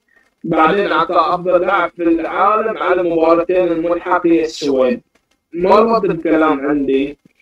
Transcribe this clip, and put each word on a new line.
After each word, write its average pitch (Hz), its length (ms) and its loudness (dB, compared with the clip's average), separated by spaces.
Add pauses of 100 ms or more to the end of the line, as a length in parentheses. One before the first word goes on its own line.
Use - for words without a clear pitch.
(440)
بعدين 165 480 0
أعطاه 165 440 0
أفضل 175 260 0
لاعب 185 340 -2
في 175 80 -6
العالم 180 760 0
على 180 260 0
مباراتين 170 640 2
الملحقية 170 760 0
السويد. 131 580 -2 (520)
ما 185 260 2
رد 226 260 0
الكلام 156 640 0
عندي. 139 500 -2 (240)